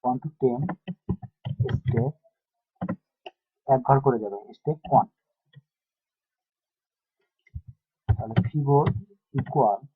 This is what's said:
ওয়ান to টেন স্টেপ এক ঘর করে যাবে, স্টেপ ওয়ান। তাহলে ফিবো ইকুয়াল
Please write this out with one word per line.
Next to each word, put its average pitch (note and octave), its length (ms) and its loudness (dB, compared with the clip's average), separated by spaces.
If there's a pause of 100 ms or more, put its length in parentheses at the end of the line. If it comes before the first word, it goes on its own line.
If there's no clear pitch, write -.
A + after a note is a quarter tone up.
ওয়ান B2+ 140 -2
to D3+ 120 -8 (120)
টেন B2+ 200 2 (1160)
স্টেপ B2+ 360 -2 (1500)
এক C3 140 2
ঘর C#3 180 4
করে C3 200 2
যাবে, G2+ 340 -10
স্টেপ D#3 260 -6 (120)
ওয়ান। - 160 4 (3000)
তাহলে A2 160 -8 (140)
ফিবো C#3+ 300 2 (560)
ইকুয়াল A#2 460 0 (160)